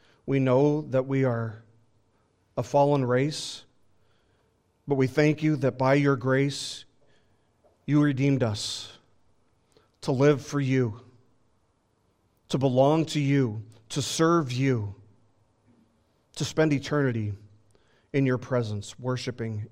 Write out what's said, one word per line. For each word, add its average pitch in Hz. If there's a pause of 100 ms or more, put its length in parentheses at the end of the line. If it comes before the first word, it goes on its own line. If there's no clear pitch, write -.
(260)
We 139
know 139
that 127
we 135
are 117 (960)
a 120
fallen 143
race, 131 (1200)
but 143
we 131
thank 151
you 156
that 127
by 131
your 143
grace, 131 (1000)
you 147
redeemed 139
us - (1120)
to -
live 139
for 143
you, 131 (1500)
to -
belong 139
to 151
you, 135 (260)
to 147
serve 160
you, 123 (1400)
to -
spend 156
eternity 127 (800)
in 139
your 127
presence, 110
worshiping 120